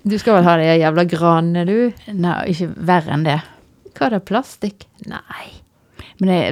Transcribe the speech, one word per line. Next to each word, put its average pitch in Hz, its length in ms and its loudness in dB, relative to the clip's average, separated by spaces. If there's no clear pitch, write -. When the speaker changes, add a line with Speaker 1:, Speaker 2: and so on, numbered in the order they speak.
Speaker 1:
Du 208 180 -4
skal 214 200 2
vel 175 60 6
ha 170 120 6
de 160 120 2
jævla 165 360 4
granene, 170 640 0
du? 226 260 0
Speaker 2:
Nei, 175 280 -2
ikke 165 280 -4
verre 160 400 0
enn 156 100 -2
det. 151 140 0
Speaker 1:
Hva - 180 -2
er 220 80 -2
det, 185 80 -4
plastikk? - 600 -6
Nei. - 500 -16
Speaker 2:
Men 190 140 0
det, 180 120 2